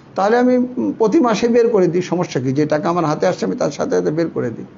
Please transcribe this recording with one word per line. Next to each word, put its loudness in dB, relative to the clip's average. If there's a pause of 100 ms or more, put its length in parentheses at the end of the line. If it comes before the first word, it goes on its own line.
(160)
তাহলে 2
আমি, 4
উম, -2
প্রতি 2
মাসে 2
বের 4
করে 4
দিই, 0
সমস্যা -2
কি? -2
যে 2
টাকা -2
আমার 0
হাতে 0
আসছে -2
আমি -4
তার -2
সাথে -4
সাথে 0
বের -2
করে -4
দিই। -12 (120)